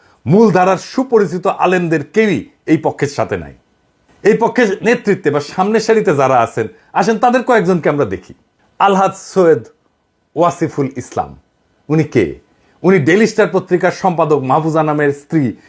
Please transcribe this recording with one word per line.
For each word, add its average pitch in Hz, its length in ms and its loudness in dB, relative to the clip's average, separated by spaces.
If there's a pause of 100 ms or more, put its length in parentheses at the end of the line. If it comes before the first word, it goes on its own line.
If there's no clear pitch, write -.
(280)
মূলধারার 185 500 4
সুপরিচিত 196 720 -2
আলেমদের 170 560 0
কেউই 202 460 -2 (160)
এই 156 120 2
পক্ষের 143 300 -2
সাথে 110 300 -4
নাই। 71 160 -10 (680)
এই 214 140 4
পক্ষের 220 440 0
নেতৃত্বে 196 500 0
বা 143 80 0
সামনের 196 400 -2
সারিতে 208 360 0
যারা 131 260 2
আছেন, 113 260 -2 (260)
আসেন 190 240 0
তাদের 247 260 0
কয়েকজনকে 185 460 0
আমরা 143 160 0
দেখি। 95 280 -10 (460)
আলহাজ 190 360 2
সৈয়দ 160 500 0 (720)
ওয়াসিফুল 151 600 -2
ইসলাম, 78 440 -10 (500)
উনি 156 140 2
কে? 85 360 -2 (440)
উনি 185 160 4
ডেইলি 180 280 2
স্টার 202 240 0
পত্রিকার 180 400 0
সম্পাদক 160 480 0
মাহফুজা 156 440 0
নামের 147 280 0
স্ত্রী 139 420 -2 (160)